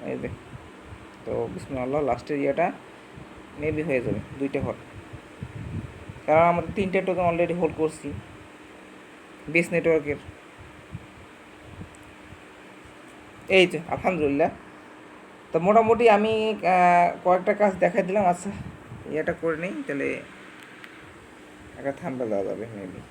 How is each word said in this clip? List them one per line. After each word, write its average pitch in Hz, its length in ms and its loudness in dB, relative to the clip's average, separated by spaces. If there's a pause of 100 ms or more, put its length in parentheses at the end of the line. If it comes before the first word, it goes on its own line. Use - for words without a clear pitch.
(100)
এই 131 120 -4
যে, - 60 -6 (960)
তো 117 80 -6 (220)
বিসমিল্লাহ, 135 480 -4
লাস্টের 131 360 -2
ইয়েটা 139 280 2 (920)
maybe 151 280 -2
হয়ে 131 120 2
যাবে, 104 200 -4 (180)
দুইটা 139 220 -2
ঘর, 127 160 -4 (1500)
কারণ 160 240 6
আমরা 175 140 0 (120)
তিনটে 190 260 0
টোকেন 180 280 0
already 165 300 0
হোল্ড 160 160 0
করছি 156 320 -4 (1400)
বেস 170 240 2
নেটওয়ার্কের। 156 440 0 (3250)
এই 185 180 8
যে, 170 120 -4 (160)
আলহামদুলিল্লাহ। 151 560 2 (1000)
তো - 80 0
মোটামুটি 220 480 6
আমি, 214 240 6 (180)
আহ, 180 580 4 (160)
কয়েকটা 185 300 4
কাজ 202 180 4 (120)
দেখাই 175 180 4
দিলাম। 190 240 2
আচ্ছা, 175 240 0 (600)
ইয়েটা 156 220 -2
করে 165 240 -2
নিই, 175 180 -6 (120)
তাহলে 139 220 -4 (1700)
একটা 135 140 -6
থাম্বনেল 135 360 -6
দেওয়া 98 160 0
যাবে 98 200 -6 (100)
maybe। 92 260 -12 (100)